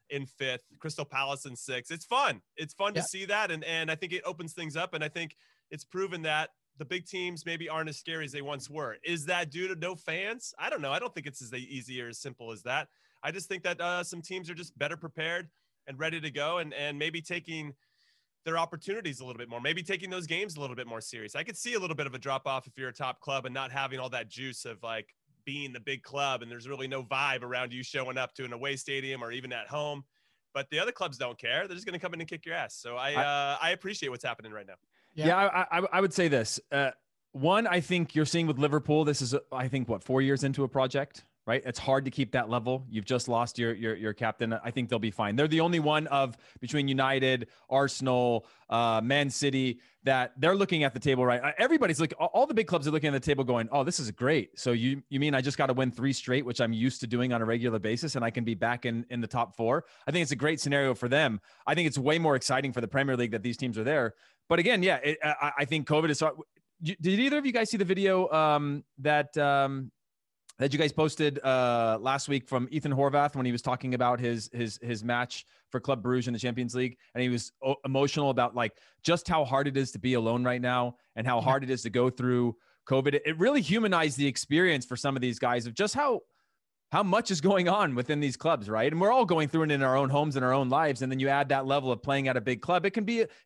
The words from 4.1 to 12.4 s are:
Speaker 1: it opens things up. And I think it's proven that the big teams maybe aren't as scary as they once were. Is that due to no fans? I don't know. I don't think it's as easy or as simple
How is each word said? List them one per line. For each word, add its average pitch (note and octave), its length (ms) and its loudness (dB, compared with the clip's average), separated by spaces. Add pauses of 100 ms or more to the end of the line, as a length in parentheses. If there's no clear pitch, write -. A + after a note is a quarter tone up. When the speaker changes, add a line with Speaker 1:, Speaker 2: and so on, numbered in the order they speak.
Speaker 1:
it - 140 -4
opens E3+ 260 -8
things D#3 240 -8
up. F3 160 -4
And D#3 100 -6
I D3+ 60 -4
think E3 260 -8 (360)
it's D3+ 140 -16
proven F3+ 380 -6
that D#3 280 -2 (260)
the D3+ 80 -12
big F3+ 220 -8
teams F3+ 400 -8
maybe E3 220 -6
aren't D#3+ 200 -4
as D3 80 -10
scary D#3+ 300 -8
as B2 60 -12
they C#3+ 100 -8
once C#3 260 -10
were. C3+ 340 -8
Is E3 240 -6
that F3 240 -2
due F3 160 -6
to F#3 80 -6
no E3+ 220 -8
fans? F#3+ 640 -8
I F3 100 -6
don't D#4 140 -6
know. C#3 100 -4
I D#3+ 60 0
don't A#3 160 -8
think D3 120 -10
it's C#3 140 -14
as B2 140 -14
easy B2+ 480 -10
or A#2+ 60 -12
as A#2 100 -14
simple A#2 340 -12